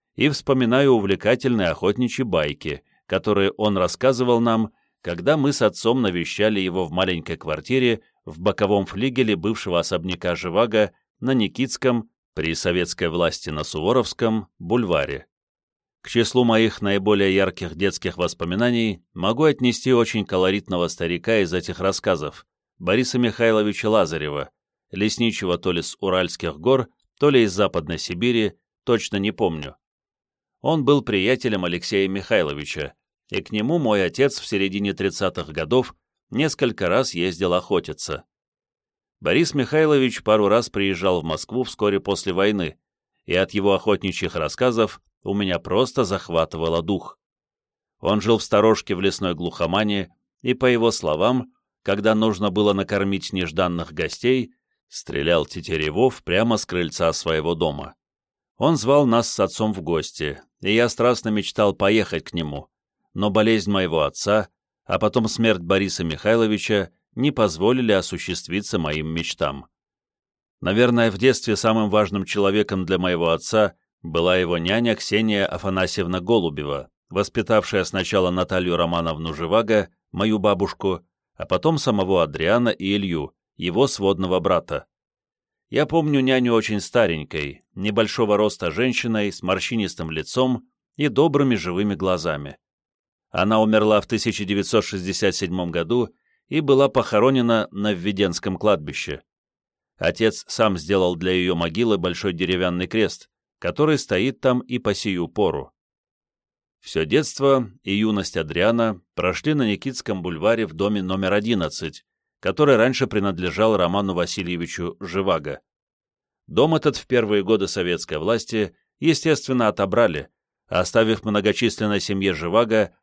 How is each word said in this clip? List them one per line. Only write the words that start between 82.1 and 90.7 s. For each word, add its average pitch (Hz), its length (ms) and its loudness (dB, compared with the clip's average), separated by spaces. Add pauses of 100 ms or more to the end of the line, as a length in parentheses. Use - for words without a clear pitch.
Адриана 92 460 0
и 98 260 -2
Илью, 87 400 -4 (220)
его 87 320 0
сводного 95 500 0
брата. 85 480 -2 (840)
Я 143 160 0
помню 147 360 2
няню 131 320 2
очень 107 280 2
старенькой, 80 840 -2 (100)
небольшого 104 600 0
роста 101 340 0
женщиной 107 640 -2
с - 100 -12
морщинистым 92 720 -4
лицом 127 560 -2 (260)